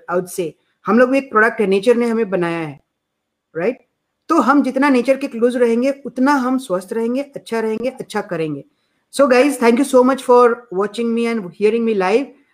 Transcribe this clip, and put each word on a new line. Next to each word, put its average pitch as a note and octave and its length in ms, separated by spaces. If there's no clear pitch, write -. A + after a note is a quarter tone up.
I F3 40
would F3+ 160
say, E3 200
हम G#3+ 140
लोग B3+ 100
भी C4+ 80
एक C4+ 140
प्रोडक्ट A3 300
है, G3+ 60
नेचर G3 280
ने A#3 120
हमें A3+ 220
बनाया E3+ 300
है, D3 240
राइट? G#3+ 220
तो E4 100
हम C4 240
जितना C4 260
नेचर B3+ 280
के C#4 100
क्लोज A#3+ 300
रहेंगे, A#3+ 480
उतना B3+ 280
हम C4 240
स्वस्थ F#3+ 360
रहेंगे, A#3 280
अच्छा C4+ 380
रहेंगे, A3 300
अच्छा G#3 320
करेंगे। D#3+ 420
So C4+ 140
guys, B3+ 260
thank A#3 240
you C#4 60
so B3+ 180
much C4 200
for A#3+ 480
watching G#3 440
me A#3 120
and A3 260
hearing A3 320
me A3+ 80
live. G3+ 380